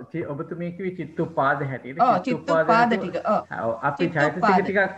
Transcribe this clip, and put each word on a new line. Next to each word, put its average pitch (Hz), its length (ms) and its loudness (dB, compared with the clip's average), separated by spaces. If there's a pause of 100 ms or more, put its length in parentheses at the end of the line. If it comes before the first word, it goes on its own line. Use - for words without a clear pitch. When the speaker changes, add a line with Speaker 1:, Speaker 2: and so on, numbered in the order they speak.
Speaker 1:
චි-, 160 220 -8
ඔබතුමිය 165 460 -8
කිව්වේ 185 240 -6
චිත්තුපාද 147 680 -2
හැටියට. 131 360 -4
Speaker 2:
ඔව්, 233 220 4
Speaker 1:
චිත්තුපාද - 20 -6
Speaker 2:
චිත්තුපාද 196 680 2
Speaker 1:
හැටියට. 180 220 -2
Speaker 2:
ටික. - 120 -4
ඔව්. 208 160 2 (180)
Speaker 1:
ඔව්, 113 120 -2 (100)
අපි 147 280 0
චෛතසික 147 240 2
Speaker 2:
චිත්තුපාද. 185 300 4
Speaker 1:
ටිකක්, 202 160 0 (180)